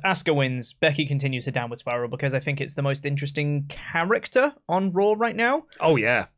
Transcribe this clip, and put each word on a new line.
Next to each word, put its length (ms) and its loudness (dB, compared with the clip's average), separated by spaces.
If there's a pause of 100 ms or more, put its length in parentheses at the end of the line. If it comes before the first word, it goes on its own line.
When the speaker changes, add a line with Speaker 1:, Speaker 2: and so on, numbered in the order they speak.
Speaker 1:
Asuka 280 0
wins, 380 0
Becky 340 2
continues 400 -2
her 60 -2
downward 280 -4
spiral 300 -2
because 240 -2
I 60 0
think 220 -4
it's 140 -6
the 60 -2
most 240 0
interesting 640 -2
character 880 0 (140)
on 240 0
Raw 240 4
right 180 0
now. 300 0 (160)
Speaker 2:
Oh, 160 6
yeah. 300 2 (100)